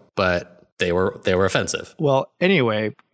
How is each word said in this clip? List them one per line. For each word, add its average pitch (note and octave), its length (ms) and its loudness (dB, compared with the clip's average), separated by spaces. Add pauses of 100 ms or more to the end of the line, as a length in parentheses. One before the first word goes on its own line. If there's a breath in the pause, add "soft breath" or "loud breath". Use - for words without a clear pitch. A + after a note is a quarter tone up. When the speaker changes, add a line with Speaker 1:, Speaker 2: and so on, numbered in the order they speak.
(160)
Speaker 1:
but F2+ 520 -2 (100)
they F2+ 140 0
were, F#2 320 -2
they F#2+ 100 2
were F#2+ 120 2
offensive. - 520 -4
Speaker 2:
Well, C3+ 320 0 (100)
anyway, A#2 540 0 (200)